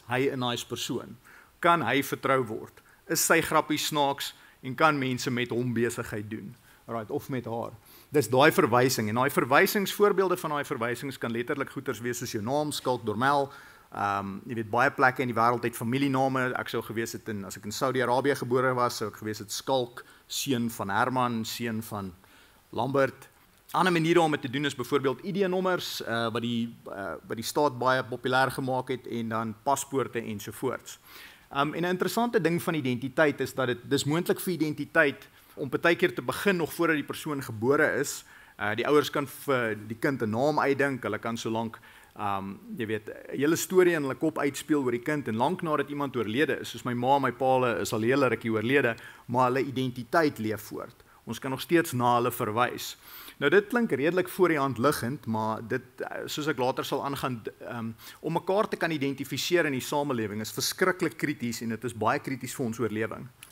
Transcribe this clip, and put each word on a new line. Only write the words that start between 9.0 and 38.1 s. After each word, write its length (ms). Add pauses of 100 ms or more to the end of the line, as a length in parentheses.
en 60
daai 160
verwysingsvoorbeelde 1080
van 140
daai 140
verwysings 540
kan 140
letterlik 380
goeters 300
wees 180
soos 140
jou 100
naam, 300
Skalk 340
Dormel. 440 (440)
Ehm, 520
jy 80
weet, 160
baie 200
plekke 320
in 60
die 60
wêreld 280
het 140
familiename. 800
Ek 100
sou 140
gewees 300
het 160
in, 160
as 120
ek 80
in 80
Saudi-Arabië 640
gebore 380
was, 220
sou 120
ek 80
gewees 220
het 140
Skalk, 520 (220)
seun 440
van 180
Herman, 560
seun 380
van 320 (560)
Lambert. 580 (460)
Ander 180
maniere 280
om 100
dit 100
te 100
doen 140
is 100
byvoorbeeld 500
I 80
D-nommers, 680
eh, 300
wat 100
die, 320 (160)
eh, 240 (120)
wat 100
die 80
staat 340
baie 260
populêr 460
gemaak 380
het, 180
en 220
dan 340
paspoorte 580
ensovoorts. 800 (520)
Ehm, 240
en 80
'n 60
interessante 520
ding 220
van 120
identiteit 640
is 140
dat 120
dit, 120 (120)
dis 140
moontlik 360
vir 120
identiteit 760 (260)
om 140
partykeer 460
te 80
begin 340
nog 160
voordat 240
die 80
persoon 380
gebore 560
is. 260 (320)